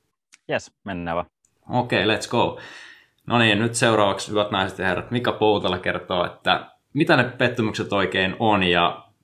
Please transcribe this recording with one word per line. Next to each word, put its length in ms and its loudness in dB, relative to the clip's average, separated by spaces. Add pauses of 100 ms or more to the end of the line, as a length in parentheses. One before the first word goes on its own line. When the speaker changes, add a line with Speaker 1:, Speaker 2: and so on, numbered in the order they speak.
(480)
Speaker 1:
Jes, 240 -6 (120)
mennään 320 -6
vaan. 120 -6 (420)
Speaker 2:
Okei, 360 0
let's 240 -2
go. 300 0 (640)
No 140 2
niin, 200 4
nyt 160 0
seuraavaksi, 560 2
hyvät 200 0
naiset 280 -2
ja 80 -2
herrat, 240 -2
Mika 200 -2
Poutala 480 0
kertoo, 460 -4
että 460 -2 (220)
mitä 220 2
ne 80 4
pettymykset 680 -2
oikein 460 0
on 240 4
ja 420 2 (180)